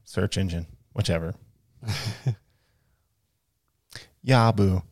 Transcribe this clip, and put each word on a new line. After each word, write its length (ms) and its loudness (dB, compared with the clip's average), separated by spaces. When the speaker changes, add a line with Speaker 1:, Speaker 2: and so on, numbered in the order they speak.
Speaker 1:
search 320 -4
engine, 300 -4
whichever. 420 -2
Speaker 2:
<laughs> 60 -12
Speaker 1:
Yahoo. 580 4